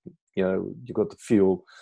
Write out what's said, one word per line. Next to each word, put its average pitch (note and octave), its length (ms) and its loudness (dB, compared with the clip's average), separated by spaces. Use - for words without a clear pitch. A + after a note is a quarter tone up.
you F#3+ 80 0
know, F#2+ 300 -2
you've - 120 -12
got G#2+ 160 -2
the - 60 -20
fuel. F#2+ 460 2